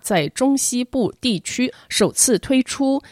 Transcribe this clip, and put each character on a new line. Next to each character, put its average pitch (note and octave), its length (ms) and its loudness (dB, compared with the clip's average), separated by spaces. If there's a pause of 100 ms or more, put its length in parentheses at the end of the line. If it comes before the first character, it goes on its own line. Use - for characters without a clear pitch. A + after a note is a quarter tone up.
在 E3 260 0
中 C4+ 300 0
西 B3 260 -2
部 A#3+ 260 -2 (120)
地 A3+ 180 0
区 - 340 -4 (140)
首 - 240 2
次 - 280 2
推 C4 220 2
出， C4+ 400 0 (100)